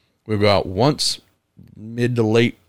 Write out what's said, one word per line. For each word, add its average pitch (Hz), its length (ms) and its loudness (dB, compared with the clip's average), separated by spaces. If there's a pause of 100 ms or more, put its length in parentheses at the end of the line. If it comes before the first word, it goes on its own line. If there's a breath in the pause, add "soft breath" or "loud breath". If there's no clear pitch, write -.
(260 soft breath)
we 107 100 -4
go 101 120 2
out 98 180 2
once 120 540 -2 (540)
mid 120 420 -4
to 117 60 2
late 113 360 2 (100)